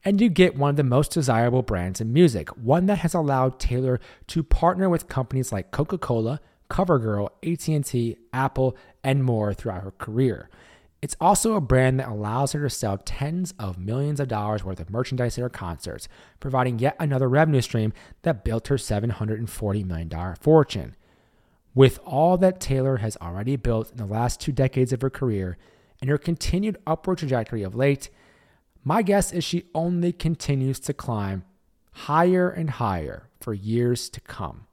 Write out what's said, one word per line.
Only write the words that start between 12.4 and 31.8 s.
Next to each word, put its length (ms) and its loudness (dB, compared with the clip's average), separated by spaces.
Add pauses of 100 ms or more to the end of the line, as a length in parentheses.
her 120 -4
to 60 -2
sell 280 -2
tens 600 -4
of 200 -6
millions 420 -2
of 80 -2
dollars 380 -2
worth 160 -8
of 80 -10
merchandise 480 -2
at 40 -4
her 80 -4
concerts, 600 -10 (320)
providing 380 0
yet 200 0
another 300 0
revenue 320 4
stream 320 -2 (300)
that 200 -2
built 240 -4
her 100 2
seven 340 -2
hundred 280 -4
and 100 -6
forty 360 -2
million 240 -6
dollar 320 -6
fortune. 560 4 (760)
With 300 6
all 360 2
that 200 2
Taylor 380 0
has 240 -4
already 340 -4
built 360 -2
in 60 -18
the 80 -8
last 360 -2
two 100 -4
decades 400 2
of 100 -2
her 80 -2
career 480 -4 (440)
and 80 -2
her 80 2
continued 680 -2
upward 320 -2
trajectory 460 -2
of 120 -6
late, 340 2 (720)
my 180 2
guess 300 2
is 120 -2
she 300 -4
only 380 0
continues 680 -2
to 120 -6
climb 500 -6 (480)